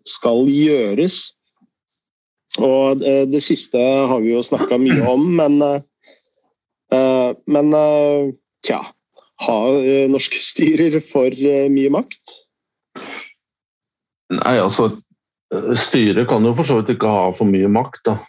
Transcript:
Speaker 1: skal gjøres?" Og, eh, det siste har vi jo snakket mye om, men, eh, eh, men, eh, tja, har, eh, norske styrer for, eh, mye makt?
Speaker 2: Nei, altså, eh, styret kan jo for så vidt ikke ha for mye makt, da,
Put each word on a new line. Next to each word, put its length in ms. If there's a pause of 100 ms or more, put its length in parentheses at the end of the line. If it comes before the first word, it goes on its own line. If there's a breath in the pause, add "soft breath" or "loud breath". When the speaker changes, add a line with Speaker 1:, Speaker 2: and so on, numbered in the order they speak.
Speaker 1:
skal 420
gjøres?" 840 (1300)
Og, 420
eh, 220
det 160
siste 400
har 400
vi 140
jo 80
snakket 380
mye 280
om, 140 (140)
men, 260
eh, 180 (1120 soft breath)
eh, 400 (140)
men, 260
eh, 600 (300)
tja, 200 (560 soft breath)
har, 300 (120)
eh, 280
norske 280
styrer 640
for, 320
eh, 360
mye 200
makt? 320 (2000 loud breath)
Speaker 2:
Nei, 280
altså, 320 (640)
eh, 220
styret 540
kan 160
jo 100
for 100
så 180
vidt 140
ikke 120
ha 240
for 140
mye 220
makt, 360
da, 140 (100)